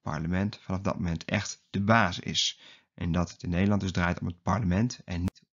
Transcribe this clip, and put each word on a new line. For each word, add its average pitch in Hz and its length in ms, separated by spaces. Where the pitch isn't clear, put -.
parlement 90 600
vanaf 92 180
dat 98 140
moment 85 300
echt - 460
de 95 100
baas 101 380
is. - 420
En 87 180
dat 85 180
het - 120
in 87 80
Nederland 101 300
dus 95 120
draait 87 280
om 95 60
het 92 160
parlement 98 640
en 87 160
niet - 220